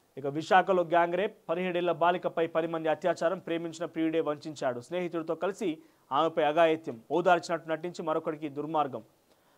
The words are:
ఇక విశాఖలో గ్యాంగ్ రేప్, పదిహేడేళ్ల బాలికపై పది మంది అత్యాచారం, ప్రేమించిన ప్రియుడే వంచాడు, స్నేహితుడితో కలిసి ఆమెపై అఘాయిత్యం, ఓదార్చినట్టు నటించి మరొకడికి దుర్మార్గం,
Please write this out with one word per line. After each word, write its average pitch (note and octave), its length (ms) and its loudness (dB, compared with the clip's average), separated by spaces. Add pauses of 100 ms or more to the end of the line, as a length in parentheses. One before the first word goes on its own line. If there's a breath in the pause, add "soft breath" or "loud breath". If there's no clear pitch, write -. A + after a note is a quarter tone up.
(180)
ఇక C#3 80 -4
విశాఖలో F3+ 560 4
గ్యాంగ్ E3+ 320 2
రేప్, G#3 240 -2 (100)
పదిహేడేళ్ల F3 440 0
బాలికపై E3+ 540 0
పది E3 200 -2
మంది E3 220 -2
అత్యాచారం, E3+ 500 0
ప్రేమించిన E3 460 -6
ప్రియుడే D#3+ 360 0
వంచాడు, D3 600 -4
స్నేహితుడితో E3 540 -4
కలిసి F3+ 440 -4 (340 soft breath)
ఆమెపై D#3 320 2
అఘాయిత్యం, D#3 640 2
ఓదార్చినట్టు E3+ 580 2
నటించి D#3+ 340 -6
మరొకడికి D#3 460 -2
దుర్మార్గం, C#3+ 560 -2 (540 soft breath)